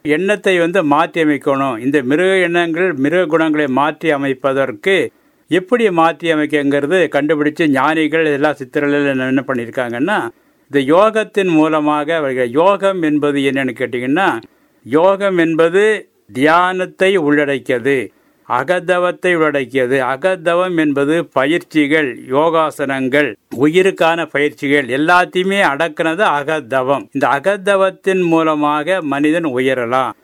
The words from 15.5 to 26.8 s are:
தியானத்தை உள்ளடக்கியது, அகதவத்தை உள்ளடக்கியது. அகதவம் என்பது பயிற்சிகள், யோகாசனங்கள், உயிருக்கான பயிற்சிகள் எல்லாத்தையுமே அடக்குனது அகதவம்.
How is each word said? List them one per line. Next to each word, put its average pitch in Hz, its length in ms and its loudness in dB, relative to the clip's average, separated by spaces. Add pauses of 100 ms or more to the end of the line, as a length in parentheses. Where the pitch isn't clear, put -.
தியானத்தை 180 840 2
உள்ளடக்கியது, 139 960 0 (380)
அகதவத்தை 175 880 0
உள்ளடக்கியது. 135 680 0
அகதவம் 175 720 -2
என்பது 151 480 0
பயிற்சிகள், 147 960 0
யோகாசனங்கள், 139 1160 -2 (240)
உயிருக்கான 170 680 2
பயிற்சிகள் 143 600 -2
எல்லாத்தையுமே 180 760 0
அடக்குனது 160 640 -2
அகதவம். 135 880 -2